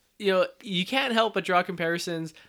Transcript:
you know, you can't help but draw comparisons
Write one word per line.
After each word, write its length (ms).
you 140
know, 140
you 240
can't 260
help 220
but 100
draw 200
comparisons 680